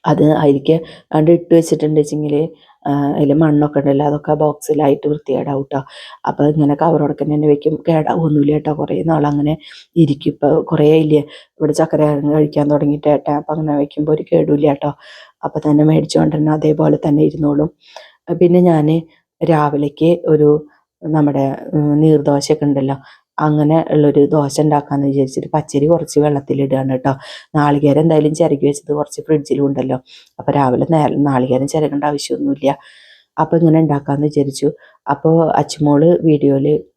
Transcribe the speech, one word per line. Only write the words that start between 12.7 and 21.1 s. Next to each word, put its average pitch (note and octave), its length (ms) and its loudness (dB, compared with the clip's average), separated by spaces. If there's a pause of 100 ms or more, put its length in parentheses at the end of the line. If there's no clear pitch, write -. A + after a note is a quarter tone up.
ഏട്ടാ. D3 280 0
അപ്പൊ D3+ 180 -6
അങ്ങനെ D3+ 240 -4
വെക്കുമ്പോ D3+ 360 -2
ഒരു D3+ 100 -4
കേടുമില്ല D3+ 500 0
ട്ടോ. D3 180 -4 (520)
അപ്പൊ E3 160 -6
തന്നെ D3+ 240 2
മേടിച്ചോണ്ട് D#3 520 0
തന്നെ D3+ 160 0
അതേപോലെ D#3 460 0
തന്നെ D3+ 260 0
ഇരുന്നോളും. D3+ 480 -2 (680)
പിന്നെ F3 220 4
ഞാന് D#3+ 380 2 (440)
രാവിലേക്ക് D3+ 840 0
ഒരു D3+ 240 4 (540)
നമ്മുടെ, D3 420 0 (280)